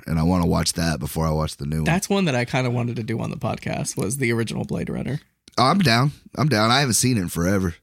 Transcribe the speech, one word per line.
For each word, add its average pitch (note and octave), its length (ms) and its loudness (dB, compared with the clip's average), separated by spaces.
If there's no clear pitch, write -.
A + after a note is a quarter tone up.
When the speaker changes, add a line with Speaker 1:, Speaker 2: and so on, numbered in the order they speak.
Speaker 1:
and E2 120 0
I D#2+ 40 2
wanna F2 240 2
watch E2 280 0
that E2 240 -2
before D#2+ 280 -2
I D#2+ 40 2
watch D#2 260 -2
the C#2 100 -8
new D#2 120 -2
one. D#2 60 0
Speaker 2:
That's E3+ 240 0
one G3 180 0
that C3+ 80 0
I A#2+ 100 0
kinda B2+ 260 -2
wanted A#2+ 260 -2
to A#2+ 60 -4
do A2+ 180 -4
on A2 100 -4
the - 60 -8
podcast, - 600 -4
was G#2+ 200 -4
the A#2+ 160 0
original A2+ 320 -2
Blade - 260 -4
Runner. B2+ 300 -4
Speaker 1:
Oh, A#2 60 4
I'm D#3+ 160 4
down. C3+ 320 4
I'm B2+ 120 2
down. A2+ 220 4
I B2+ 100 4
haven't B2+ 140 2
seen B2 240 2
it F#2+ 40 0
in E2+ 60 -4
forever. F#2 540 0